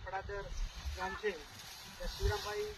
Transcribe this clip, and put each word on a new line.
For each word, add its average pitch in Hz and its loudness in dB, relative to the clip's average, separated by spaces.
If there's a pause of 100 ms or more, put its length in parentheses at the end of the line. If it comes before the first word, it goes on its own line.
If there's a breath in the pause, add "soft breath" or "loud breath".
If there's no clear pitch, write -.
પડાદર 190 -2 (540)
ગામ 185 0
છે, 202 2 (680)
ત્યાં - -2
શિવરામભાઈ 415 4